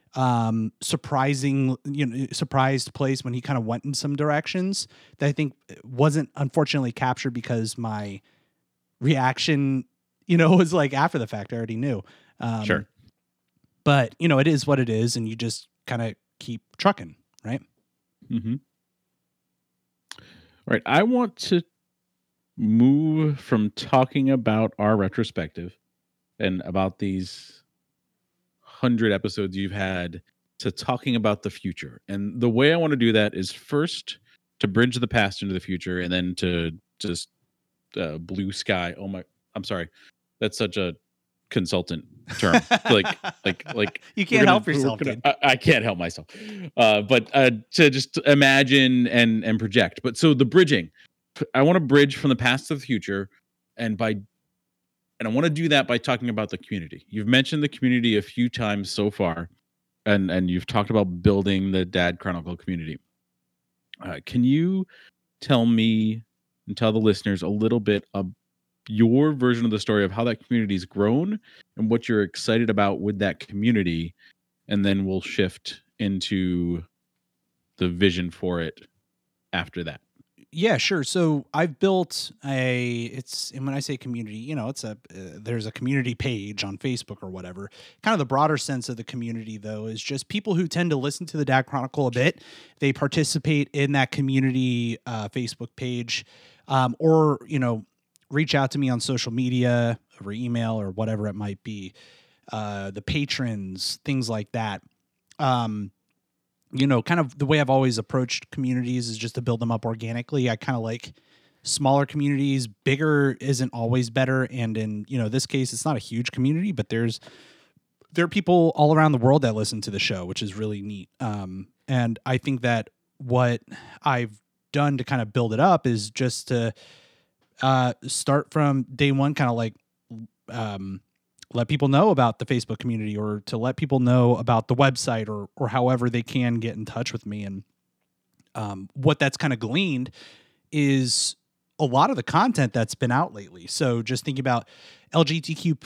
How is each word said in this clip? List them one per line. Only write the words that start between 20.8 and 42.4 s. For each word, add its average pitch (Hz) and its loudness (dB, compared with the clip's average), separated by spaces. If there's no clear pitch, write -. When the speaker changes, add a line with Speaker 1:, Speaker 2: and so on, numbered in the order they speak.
Speaker 2:
I 160 4
want 240 0
to 175 0
move 143 4
from 107 0
talking 135 2
about 110 0
our 107 4
retrospective 92 -4
and 95 -2
about 95 -2
these 95 -8
hundred 117 0
episodes 95 -4
you've 95 -4
had 92 -4
to - -4
talking 123 -4
about 107 0
the 101 -6
future. - -10
And 101 -6
the 120 4
way 135 4
I 170 2
wanna 156 2
do 117 4
that 107 2
is 92 -4
first - -6
to - 0
bridge 117 2
the 120 0
past 101 0
into 98 -4
the 90 -4
future 90 -6
and 90 -4
then 90 -2
to 85 -2
just, - -8
uh, 80 -6
blue 95 -6
sky. 90 -4
Oh 98 -12
my, 95 -10
I'm 101 -8
sorry. 90 -6
That's 110 -4
such 104 -4
a 90 -4
consultant 90 -4
term. - 4